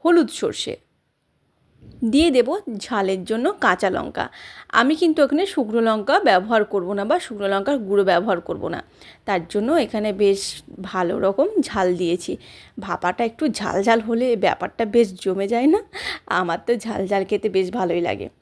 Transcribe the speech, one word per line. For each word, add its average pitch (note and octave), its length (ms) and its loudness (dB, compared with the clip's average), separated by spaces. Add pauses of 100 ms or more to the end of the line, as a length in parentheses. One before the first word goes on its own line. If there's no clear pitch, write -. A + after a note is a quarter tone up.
হলুদ E4 240 4
সর্ষে। - 480 -6 (1300)
দিয়ে C#4+ 260 4
দেব B3+ 240 4 (220)
ঝালের F#3+ 460 -2
জন্য A#3 380 -2
কাঁচা G3 280 2
লঙ্কা। E3+ 400 -6 (400)
আমি C4 260 2
কিন্তু D#4 280 2
এখানে D4 220 2
শুকনো A#3 360 -2
লঙ্কা A3+ 380 2
ব্যবহার G#3+ 460 2
করব G3 280 -2
না G3+ 120 -2
বা D4+ 140 2
শুকনো G3+ 280 -6
লঙ্কার G3 300 0
গুঁড়ো G3+ 260 2
ব্যবহার F#3+ 380 2
করব - 260 -6
না, - 160 -8 (420)
তার G3 140 0 (100)
জন্য G#3+ 220 -2
এখানে A3 420 0
বেশ G3 500 0 (180)
ভালো F#3 380 -2
রকম G3+ 280 2 (140)
ঝাল F#3 340 0
দিয়েছি। F3+ 420 -2 (420)
ভাপাটা F#3 440 -4
একটু A#3 240 -2
ঝাল G#3 360 -2
ঝাল A3+ 160 4
হলে A#3 360 0
ব্যাপারটা F#3 500 -2
বেশ G#3 280 4
জমে F#3+ 340 -2
যায় A#3+ 200 2
না? G4 160 4 (420)
আমার F3 320 -2 (100)
তো A#3+ 80 2
ঝাল G3+ 320 -4
ঝাল G3 180 0
খেতে G#3 240 -2
বেশ F#3 220 0
ভালোই F3+ 300 0
লাগে। G2+ 280 -4 (120)